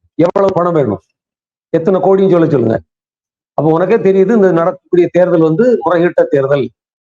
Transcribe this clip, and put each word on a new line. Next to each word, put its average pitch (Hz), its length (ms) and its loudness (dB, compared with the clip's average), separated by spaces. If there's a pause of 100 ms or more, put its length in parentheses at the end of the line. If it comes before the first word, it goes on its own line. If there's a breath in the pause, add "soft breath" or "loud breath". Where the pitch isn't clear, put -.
(140)
எவ்வளவு 202 380 0
பணம் 175 200 -2
வேணும்? 123 300 -2 (720)
எத்தனை 165 280 0
கோடின்னு 196 300 2
சொல்ல 170 180 2
சொல்லுங்க. 117 320 -2 (760)
அப்ப 147 140 0
உனக்கே 180 240 0
தெரியுது, 190 380 0
இந்த 190 180 2
நடக்கக்கூடிய 170 580 -2
தேர்தல் 175 300 0
வந்து 180 400 0
முறையிட்ட 170 440 0
தேர்தல். 139 460 -2 (340)